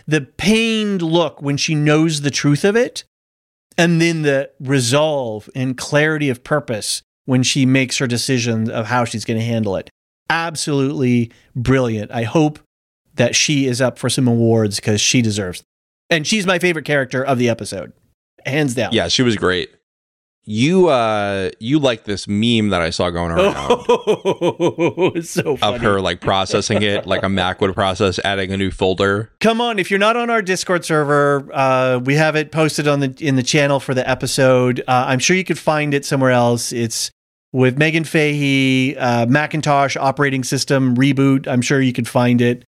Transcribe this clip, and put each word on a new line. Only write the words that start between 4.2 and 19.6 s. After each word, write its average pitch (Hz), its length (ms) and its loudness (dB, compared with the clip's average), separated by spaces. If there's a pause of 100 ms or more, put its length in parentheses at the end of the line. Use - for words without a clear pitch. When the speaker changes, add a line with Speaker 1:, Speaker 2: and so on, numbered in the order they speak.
Speaker 1:
the 139 260 0 (100)
resolve 135 960 0
and 127 220 -4
clarity 151 520 0
of 120 140 -6
purpose - 580 -4 (220)
when 127 200 2
she 135 220 2
makes 131 340 2
her 139 80 -2
decision 117 600 -2
of 110 180 -4
how 123 180 0
she's 117 180 -6
gonna 113 160 -4
handle 110 380 -2
it. - 120 -8 (400)
Absolutely 143 1040 0 (240)
brilliant. 120 560 0
I 117 120 -4
hope 151 360 0 (560)
that 120 200 0
she 139 300 0
is 123 160 -2
up 123 160 0
for 131 120 -4
some 127 180 0
awards 113 520 2
'cause 107 220 0
she - 200 2
deserves 101 380 -4
them. - 60 -20 (440)
And 156 180 -2
she's 214 180 -2
my 180 140 0
favorite 160 260 0
character 135 380 -2
of 135 160 0
the 120 100 2
episode, 98 420 -6 (540)
hands 135 300 -2
down. 113 180 -2
Speaker 2:
Yeah, 98 140 0
she 131 160 0
was 117 120 2
great. 90 360 -2 (800)